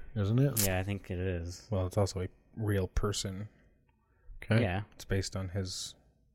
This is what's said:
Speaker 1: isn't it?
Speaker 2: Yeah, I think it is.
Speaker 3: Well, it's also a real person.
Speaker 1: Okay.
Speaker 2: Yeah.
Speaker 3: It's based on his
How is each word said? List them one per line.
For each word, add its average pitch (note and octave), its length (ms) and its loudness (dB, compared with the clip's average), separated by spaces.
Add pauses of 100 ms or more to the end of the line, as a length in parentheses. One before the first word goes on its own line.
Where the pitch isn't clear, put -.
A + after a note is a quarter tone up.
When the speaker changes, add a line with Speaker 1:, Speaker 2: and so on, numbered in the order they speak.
(140)
Speaker 1:
isn't G#2+ 240 2
it? A#2+ 280 4
Speaker 2:
Yeah, F#2 120 2
I F#2 40 0
think G2 280 -4
it F#2 80 -4
is. F2 520 -4
Speaker 3:
Well, F#2 160 2
it's F2+ 100 -4
also G2 240 2
a F#2 80 -4 (280)
real G#2 320 2
person. G2+ 600 -2 (960)
Speaker 1:
Okay. A2 180 6
Speaker 2:
Yeah. G2 200 2 (120)
Speaker 3:
It's - 100 -16
based - 320 -2
on F#2+ 140 -4
his F#2 440 -6 (400)